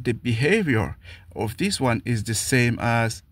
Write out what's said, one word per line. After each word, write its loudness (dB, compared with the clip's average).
the -2
behavior 0
of -6
this -2
one 0
is 0
the -4
same 2
as 0